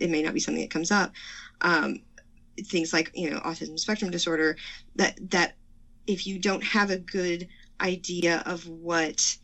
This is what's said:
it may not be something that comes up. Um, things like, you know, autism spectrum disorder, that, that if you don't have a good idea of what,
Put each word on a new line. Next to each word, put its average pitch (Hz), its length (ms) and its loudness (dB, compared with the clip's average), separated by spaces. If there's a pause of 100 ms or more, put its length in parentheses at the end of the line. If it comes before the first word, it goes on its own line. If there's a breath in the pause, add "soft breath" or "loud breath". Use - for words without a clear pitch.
it 170 80 2
may 156 140 2
not 160 100 0
be - 60 0
something 160 220 -2
that - 100 -6
comes 165 180 -2
up. 202 240 2 (480 loud breath)
Um, 165 400 2 (640)
things 165 260 0
like, 160 220 2
you 175 160 -2
know, - 120 -4
autism 156 360 -6
spectrum 208 320 -2
disorder, 160 480 0 (380 loud breath)
that, 196 200 2 (140)
that 175 280 2 (500)
if 190 180 0
you 196 140 -4
don't 190 240 2
have 202 260 4
a 185 80 2
good 180 500 -2 (340 soft breath)
idea 175 640 2
of 170 200 -6
what, 165 760 0